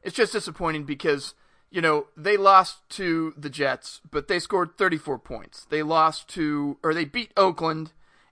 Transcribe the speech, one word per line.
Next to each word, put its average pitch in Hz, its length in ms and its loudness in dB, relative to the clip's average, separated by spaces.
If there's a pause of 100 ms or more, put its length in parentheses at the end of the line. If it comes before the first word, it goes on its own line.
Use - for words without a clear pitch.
It's - 140 -10
just 220 160 0
disappointing 160 540 -6
because, 143 480 -4 (360)
you 170 120 -4
know, 151 340 2
they 196 220 0
lost 196 540 6
to 165 440 -2
the 147 140 -12
Jets, 135 500 -4 (100)
but 147 200 -6
they 180 100 0
scored 175 380 -2
thirty-four 156 420 -2
points. - 500 -16
They 151 140 -2
lost 156 460 0
to, 147 520 -4
or 160 120 0
they 165 100 -2
beat 220 320 -8
Oakland 160 560 0 (400)